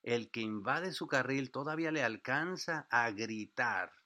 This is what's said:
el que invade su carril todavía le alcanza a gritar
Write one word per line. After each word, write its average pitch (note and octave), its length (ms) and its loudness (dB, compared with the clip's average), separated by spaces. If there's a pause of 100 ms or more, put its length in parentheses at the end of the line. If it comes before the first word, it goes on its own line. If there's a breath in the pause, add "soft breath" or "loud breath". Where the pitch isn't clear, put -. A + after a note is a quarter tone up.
el A#2 300 0
que A#2 80 -4
invade A2+ 500 -2
su E3+ 160 -4
carril C3 460 2
todavía D#3 400 -2
le D#3 100 2
alcanza D3 880 -2
a A#2+ 220 6
gritar G#2+ 800 -2 (140)